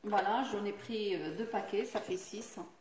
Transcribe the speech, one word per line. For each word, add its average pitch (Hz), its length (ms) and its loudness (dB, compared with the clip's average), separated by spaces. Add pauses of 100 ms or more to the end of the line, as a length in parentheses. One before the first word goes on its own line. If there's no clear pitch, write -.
voilà, 208 480 4
j'en 208 120 0
ai 202 100 0
pris, 208 420 0
euh, 160 200 -2
deux 220 120 -2
paquets, 214 380 0
ça 226 140 -2
fait 185 180 -2
six. - 420 -8 (220)